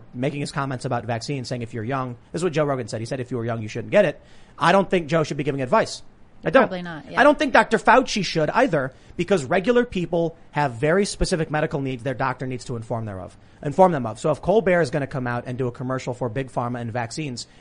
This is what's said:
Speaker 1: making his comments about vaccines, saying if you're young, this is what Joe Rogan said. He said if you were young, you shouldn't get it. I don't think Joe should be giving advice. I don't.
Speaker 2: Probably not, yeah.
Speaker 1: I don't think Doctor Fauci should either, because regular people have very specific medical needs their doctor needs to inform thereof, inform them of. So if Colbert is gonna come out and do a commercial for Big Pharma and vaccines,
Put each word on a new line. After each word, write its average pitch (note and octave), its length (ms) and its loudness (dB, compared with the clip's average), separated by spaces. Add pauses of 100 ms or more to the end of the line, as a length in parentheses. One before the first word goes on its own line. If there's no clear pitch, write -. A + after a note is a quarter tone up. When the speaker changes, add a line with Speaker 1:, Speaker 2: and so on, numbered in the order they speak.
(140)
Speaker 1:
making C#3 260 -4
his C#3 120 -8
comments C3+ 340 -4
about B2 180 -2
vaccines, A#2+ 440 -6
saying B2 120 -6
if A2+ 140 -10
you're A2+ 100 -6
young, B2+ 320 -4 (160)
this D#3 80 -4
is E3+ 40 -2
what F3+ 100 0
Joe D3+ 100 4
Rogan C3 240 -2
said. A2+ 120 -6
He A2+ 60 -8
said C3 140 -6
if A#2 100 -10
you B2+ 80 -4
were A2+ 60 -4
young, A2+ 160 -4
you G#2+ 80 -6
shouldn't G#2+ 220 -8
get F#3+ 160 6
it. C#3+ 120 -4 (400)
I E3+ 140 4
don't F#3+ 160 4
think E3+ 200 0
Joe D#3+ 140 2
should D3 160 -4
be D3 60 -4
giving C#3 160 -2
advice. D#3+ 420 0 (420)
I - 60 -2
don't. B3+ 120 8
Speaker 2:
Probably F#3+ 200 -2
not, E3+ 260 -12
yeah. - 120 2
Speaker 1:
I - 20 8
don't D4 160 8
think D4 140 0
Doctor A3 260 6
Fauci A3+ 460 4
should D#3 260 0
either, E3 420 2 (240)
because F3 280 2
regular A3 400 2
people E3+ 520 -2 (140)
have C#3+ 220 0
very D3+ 320 2
specific E3 480 -2
medical D3+ 280 -2
needs C3 220 -6
their C3+ 120 -4
doctor C3 340 -4
needs B2+ 160 -8
to B2+ 100 -8
inform A2+ 300 -6
thereof, F#2 320 -10 (260)
inform F3 300 4
them B2+ 140 -2
of. G#2+ 120 -8
So D#3 140 0
if - 100 -6
Colbert F#3 380 2
is D3 100 0
gonna C#3+ 160 -2
come B2+ 220 -6
out A#2+ 180 -4
and B2 100 -8
do B2 120 -2
a A#2+ 40 -6
commercial C3 420 -6
for B2+ 140 -4
Big B2+ 220 -6
Pharma B2 300 -4
and A#2 120 -8
vaccines, B2 540 -6 (140)